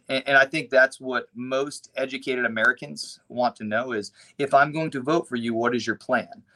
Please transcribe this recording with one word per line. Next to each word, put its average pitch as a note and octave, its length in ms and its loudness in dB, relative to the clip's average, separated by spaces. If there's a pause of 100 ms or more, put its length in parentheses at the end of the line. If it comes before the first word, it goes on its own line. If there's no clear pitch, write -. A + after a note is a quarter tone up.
And, C3 180 -2
and C#3 120 6
I C3+ 80 6
think C#3 240 -6
that's - 300 4
what B2+ 340 -4
most C3 640 -6
educated C3 500 -4
Americans A2+ 840 -2
want A#2+ 280 -2
to A2+ 80 -10
know A#2 280 -2
is, G#2 200 -6 (260)
if C#3 160 -2
I'm C#3+ 180 6
going D#3 200 -4
to C3 100 -6
vote D3+ 260 0
for B2 80 -6
you, A#2 160 -4
what A#2+ 220 0
is A2+ 120 -2
your A2 100 -2
plan? - 460 -4 (140)